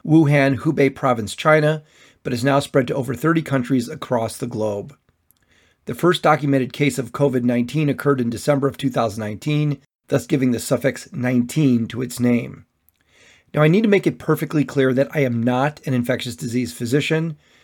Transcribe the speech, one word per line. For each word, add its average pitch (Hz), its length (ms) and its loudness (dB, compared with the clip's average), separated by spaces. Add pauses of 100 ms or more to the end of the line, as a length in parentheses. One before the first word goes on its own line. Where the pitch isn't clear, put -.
Wuhan, 143 540 4
Hubei 139 360 0
province, 113 400 -2
China, 156 480 2 (400)
but 135 120 -4
is 117 100 -4
now 139 160 4
spread 135 280 0
to 135 60 -4
over 127 200 -2
thirty 165 260 2
countries 131 480 0
across 113 480 -4
the 120 100 -6
globe. 107 480 -4 (920)
The 131 80 -8
first 175 280 2
documented 139 520 2
case 143 240 0
of 120 140 -8
covid 131 300 0
nineteen 123 460 0
occurred 139 320 0
in 117 80 -2
December 139 400 0
of - 80 -4
two 139 140 -2
thousand 113 300 -2
nineteen, 147 580 -2 (300)
thus 139 180 0
giving 127 240 0
the 113 100 -2
suffix - 500 -2
nineteen 123 760 0
to 117 160 -8
its 120 180 -8
name. 120 460 -2 (880)
Now, 151 60 0
I 156 80 6
need 190 140 4
to 226 60 2
make 202 180 2
it - 120 -2
perfectly 151 460 -2
clear 131 300 0
that 135 200 0
I 156 100 0
am 117 180 -2
not 127 440 -2
an 143 60 -2
infectious 120 420 -2
disease 120 380 -4
physician, 151 640 -2 (280)